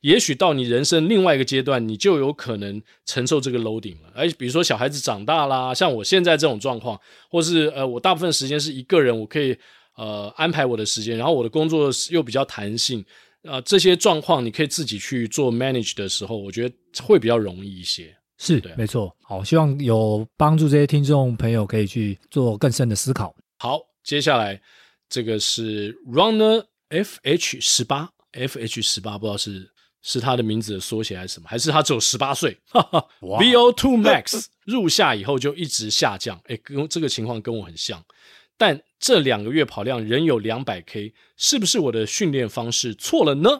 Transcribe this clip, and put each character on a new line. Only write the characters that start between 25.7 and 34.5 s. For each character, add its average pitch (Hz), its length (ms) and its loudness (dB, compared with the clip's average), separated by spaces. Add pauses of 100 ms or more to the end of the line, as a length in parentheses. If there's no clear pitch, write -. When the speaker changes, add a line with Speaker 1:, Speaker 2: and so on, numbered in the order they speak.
Speaker 1:
Runner 214 600 4 (240)
F 185 340 -4
H 143 360 -2
十 - 240 0
八 143 240 -4 (260)
，F 127 260 -8
H 113 240 -8
十 - 180 -2
八 104 160 -10
不 104 80 -8
知 107 60 -2
道 101 40 -6
是， 98 320 -10 (360)
是 - 160 -4
他 123 160 0
的 123 80 0
名 110 180 -2
字 104 120 -8
的 95 60 -8
缩 110 240 -6
写 101 140 -8
还 92 80 -12
是 90 80 -10
什 85 80 -16
么， 82 80 -20
还 113 80 -8
是 147 140 0
他 156 100 4
只 143 120 2
有 117 60 0
十 - 180 0
八 139 160 -2
岁。 131 220 -2 (100)
<laughs> - 60 -20 (500)
Speaker 2:
哇。 95 180 -4
Speaker 1:
V 240 160 6
O 240 160 8
two 247 260 2
Max 214 480 2 (200)